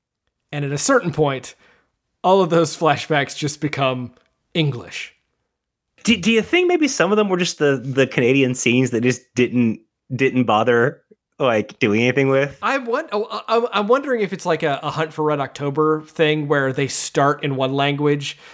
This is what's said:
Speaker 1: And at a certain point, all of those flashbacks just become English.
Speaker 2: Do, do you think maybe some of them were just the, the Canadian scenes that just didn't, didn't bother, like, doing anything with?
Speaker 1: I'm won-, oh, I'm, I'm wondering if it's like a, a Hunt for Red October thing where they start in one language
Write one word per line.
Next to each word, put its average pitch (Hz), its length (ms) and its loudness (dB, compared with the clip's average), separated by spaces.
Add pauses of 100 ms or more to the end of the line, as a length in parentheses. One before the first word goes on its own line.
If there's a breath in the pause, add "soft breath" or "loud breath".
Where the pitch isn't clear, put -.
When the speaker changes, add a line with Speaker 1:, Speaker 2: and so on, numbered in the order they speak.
(520)
Speaker 1:
And 143 120 -4
at 139 80 -6
a 147 60 -4
certain 175 340 2
point, 135 420 -2 (680 soft breath)
all 190 200 4
of 175 80 0
those 165 260 2
flashbacks 147 600 0
just 143 240 -4
become 131 520 -4 (420)
English. 143 600 -4 (920)
Speaker 2:
Do, 233 120 2
do 190 160 0
you 220 100 2
think 349 260 2
maybe 339 200 2
some 185 240 2
of 208 40 2
them 214 120 2
were 185 80 0
just 175 220 -2
the, 139 240 2
the 131 240 2
Canadian 131 480 2
scenes 123 360 2
that 113 120 0
just 123 200 0 (120)
didn't, 117 460 0 (340)
didn't 127 300 2
bother, 117 580 2 (360)
like, 113 400 0
doing 110 240 2
anything 131 260 2
with? 135 340 0
Speaker 1:
I'm 254 240 -4
won-, 277 260 -4
oh, 214 360 -6
I'm, 233 240 0
I'm 202 140 -2
wondering 254 360 0
if 190 100 -4
it's 180 140 -8
like 165 160 -2
a, 143 200 -2
a 147 80 -6
Hunt 151 220 -4
for 156 120 -4
Red 151 160 0
October 147 640 -2
thing 151 460 0
where 139 240 2
they 139 160 -2
start 143 560 0
in 139 120 -2
one 131 180 -2
language 143 640 -2 (160 loud breath)